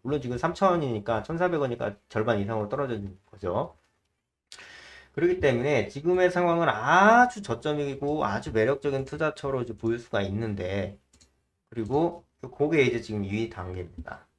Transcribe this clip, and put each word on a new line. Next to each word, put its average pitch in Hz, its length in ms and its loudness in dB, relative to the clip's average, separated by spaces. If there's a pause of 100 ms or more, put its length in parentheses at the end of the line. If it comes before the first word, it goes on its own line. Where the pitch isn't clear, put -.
물론 143 140 -2
지금 123 180 -4
삼천 170 340 2
원이니까, 117 520 0
천사백 170 380 0
원이니까 117 340 -4 (140)
절반 110 300 0
이상으로 104 280 -2
떨어진 110 500 -6 (140)
거죠. 101 440 -4 (1400)
그렇기 180 260 2
때문에 127 480 2
지금의 180 420 2
상황은 170 380 2
아주 196 720 6
저점이고 143 840 -2
아주 104 260 -4
매력적인 135 540 2
투자처로 147 560 -2
이제 117 160 -6
보일 117 220 0
수가 107 240 -2
있는데, 98 760 -4 (720)
그리고 135 560 -2 (320)
그게 151 240 2
이제 120 180 2
지금 104 240 -4
이 107 260 -4
단계입니다. 90 760 -12 (140)